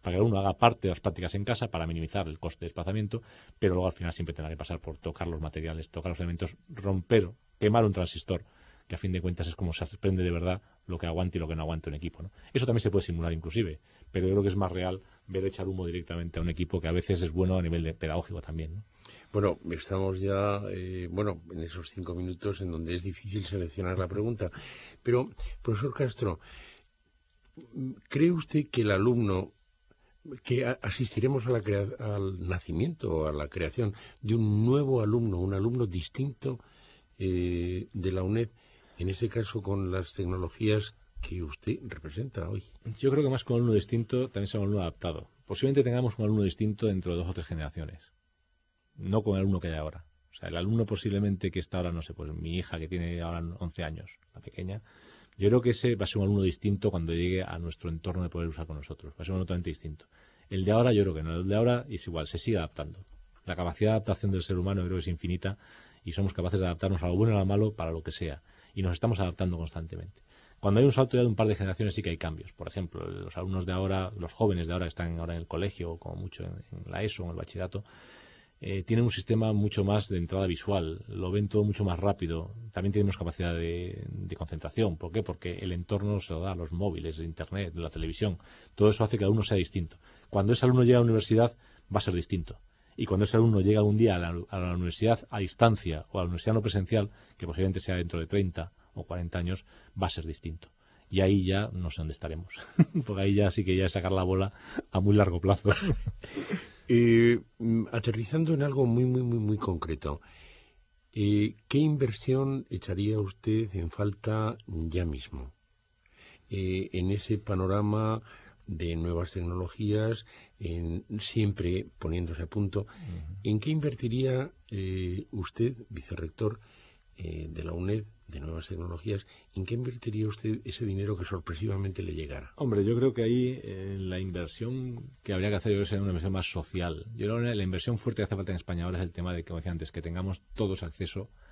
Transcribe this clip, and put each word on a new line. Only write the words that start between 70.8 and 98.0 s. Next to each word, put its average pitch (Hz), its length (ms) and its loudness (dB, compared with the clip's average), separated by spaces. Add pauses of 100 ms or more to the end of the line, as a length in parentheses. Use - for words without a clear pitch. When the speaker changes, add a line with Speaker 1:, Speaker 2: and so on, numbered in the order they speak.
Speaker 1:
hay 139 40 10
un 139 60 8
salto 131 240 4
ya 123 60 6
de 120 80 6
un 107 60 2
par 107 120 4
de 104 80 4
generaciones 95 400 -2
sí 107 60 -2
que 95 80 -2
hay 82 80 -2
cambios. 82 340 -8
Por - 160 -12
ejemplo, 87 400 -8
los 90 300 -10
alumnos 92 280 -4
de 92 60 -2
ahora, 92 460 0
los 85 160 -8
jóvenes 90 340 2
de 85 60 -2
ahora 90 120 -2
que 82 40 -4
están 85 300 -6
ahora 82 160 -6
en 82 40 -6
el 82 80 -10
colegio, 85 500 -4
como 85 200 -10
mucho 92 260 -10
en, 90 80 -8 (340)
en 90 60 -12
la 87 100 -4
eso, 101 220 -4
en 87 60 -6
el 82 80 -8
bachillerato, 90 480 -8 (760)
eh, 95 220 -4
tienen 113 220 4
un 113 60 2
sistema 110 420 2
mucho 104 320 2
más 104 240 2
de 95 80 0
entrada 95 280 0
visual, 90 640 -2
lo 92 240 -4
ven 104 160 2
todo 104 160 4
mucho 104 220 2
más 87 120 0
rápido, 87 560 -2 (200)
también 98 180 0
tienen 101 140 4
menos 98 120 0
capacidad 85 380 -2
de, 85 540 -4
de 92 260 -8
concentración. 82 640 -2
¿Por 85 160 -10
qué? 104 100 0
Porque 90 360 -6
el 92 120 -4
entorno 98 480 0
se - 140 -6
lo 82 80 -4
da, 92 140 -4
los 82 180 -6
móviles, 85 460 -2
el - 60 -6
internet, 82 500 -6
la 82 140 -4
televisión, 82 480 -2 (380)
todo 104 140 8
eso 110 160 4
hace 107 120 0
que 101 60 2
el 98 40 4
alumno 107 160 4
sea 104 120 2
distinto. 90 400 -2 (340)
Cuando 101 220 4
ese 120 140 4
alumno 127 180 8
llega 123 140 10
a - 20 10
la 120 60 8
universidad 113 500 6 (380)
va - 60 4
a - 20 0
ser 92 120 0
distinto, 87 460 -2 (380)
y - 80 -2
cuando 98 180 4
ese 104 140 4
alumno 113 240 8
llega 104 200 6
un 104 140 6
día 110 200 6
a 87 40 0
la, 85 180 -2 (120)
a 98 100 -4
la 90 140 -2
universidad 90 560 2
a 104 100 -6
distancia 95 720 2
o 98 80 -2
a 90 40 0
la - 20 0
universidad 87 300 0
no 110 60 4
presencial, 101 500 2 (260)
que - 100 -8
posiblemente 92 320 0
sea 92 160 -2
dentro 87 240 -2